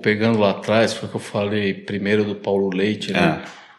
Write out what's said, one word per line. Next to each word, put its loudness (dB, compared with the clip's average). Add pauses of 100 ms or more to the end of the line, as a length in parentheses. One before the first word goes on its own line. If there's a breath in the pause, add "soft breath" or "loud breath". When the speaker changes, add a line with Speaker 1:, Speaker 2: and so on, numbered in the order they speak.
Speaker 1:
pegando 2
lá 4
atrás, 2
foi -8
o -14
que -4
eu -6
falei -2
primeiro -2
do -4
Paulo 0
Leite, -2
né? 2
Speaker 2:
É. -16 (320 loud breath)